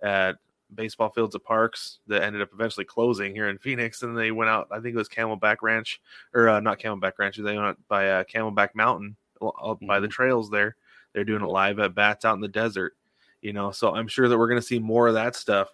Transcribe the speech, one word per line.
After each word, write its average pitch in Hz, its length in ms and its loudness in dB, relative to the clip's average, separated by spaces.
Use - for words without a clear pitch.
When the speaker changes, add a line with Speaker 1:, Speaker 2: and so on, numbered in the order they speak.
Speaker 1:
at 95 340 0
baseball 110 360 -2
fields 110 240 0
at - 80 -10
parks - 640 -2
that 104 160 0
ended 104 200 -2
up 101 100 -6
eventually 104 320 -4
closing 101 500 -2
here 107 140 -4
in 98 100 -6
Phoenix. 120 440 -6
And 117 140 -8
they 113 140 -2
went 110 200 0
out, 110 200 0
I 107 100 -8
think 120 140 -6
it 117 40 -2
was 107 100 -2
Camelback 110 540 0
Ranch, 110 380 -2
or, 117 140 6
uh, 107 120 6
not 104 180 0
Camelback 98 400 -4
Ranch, 98 200 -2
they 104 180 -4
went 104 100 -2
out 95 120 -4
by, 98 220 2
uh, 95 140 0
Camelback 104 500 0
Mountain, 107 420 0
uh, 110 320 -6
by 101 120 2
the 101 80 0
Speaker 2:
Mm-hmm. 107 60 -8
Speaker 1:
trails 123 380 0
there. 107 260 0
They're 101 120 -2
doing 107 180 -2
it 98 40 -2
live 98 340 2
at 98 140 0
bats 104 300 2
out 110 100 4
in 98 60 -4
the 104 80 -6
desert, 101 480 -2
you 104 100 -8
know? 101 200 -4
So 101 220 0
I'm 113 140 -4
sure 123 200 4
that 120 100 4
we're 117 100 4
gonna 120 140 2
see 120 160 -2
more 113 300 4
of 110 60 4
that 117 200 0
stuff 98 400 0